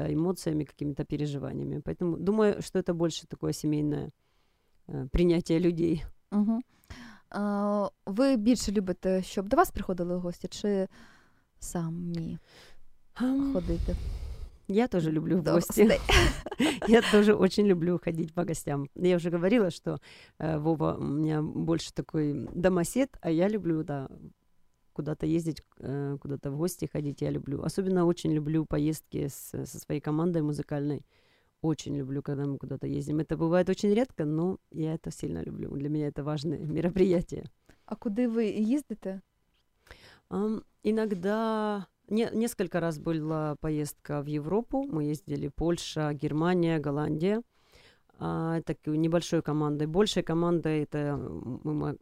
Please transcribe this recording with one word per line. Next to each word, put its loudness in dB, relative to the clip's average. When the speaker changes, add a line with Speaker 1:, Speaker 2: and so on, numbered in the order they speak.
Speaker 1:
эмоциями, 0
какими-то -6
переживаниями. -6
Поэтому -4
думаю, 2
что -4
это -2
больше -2
такое -4
семейное, -2
э, -6
принятие 4
людей. 0
Speaker 2:
Мгм. 2
А, 0
ви 4
більше 2
любите, 0
щоб -4
до 4
вас 6
приходили -2
гості, -6
чи 0
самі -6
Speaker 1:
Ам, 0
Speaker 2:
ходите? -2
Speaker 1:
я 2
тоже 2
люблю 2
в 2
Speaker 2:
До 2
Speaker 1:
гости. 6
Speaker 2:
гостей. 6
Speaker 1:
<laughs> 4
Я 10
тоже 8
очень 4
люблю 4
ходить -2
по -2
гостям. -4
Я 4
уже 0
говорила, 4
что, -6
э, -2
Вова 2
у -4
меня 0
больше -2
такой -2
домосед, 2
а -4
я 4
люблю, -2
да, -6
куда-то -4
ездить, 0
э, -4
куда-то -8
в -6
гости -4
ходить -4
я -2
люблю. -4
Особенно 2
очень 0
люблю 0
поездки -2
с, -10
со -14
своей -6
командой 0
музыкальной. -4
Очень -2
люблю, -4
когда -4
мы -4
куда-то -8
ездим. -2
Это -2
бывает 2
очень 2
редко, 2
но 0
я -4
это -8
сильно -6
люблю. -8
Для -4
меня 0
это -6
важное -4
<laughs> -8
мероприятие. 2
Speaker 2:
А -8
куди -2
ви 0
їздите? -2
Speaker 1:
Ам, -2
иногда, 0
не-, 2
несколько 0
раз -2
была -2
поездка -4
в -8
Европу. -2
Мы 0
ездили -6
Польша, -2
Германия, 2
Голландия. 0
А, -2
так, -6
небольшой 2
командой. 0
Большей 2
командой 0
это, -6
м, -6
мы -2
мо-, -2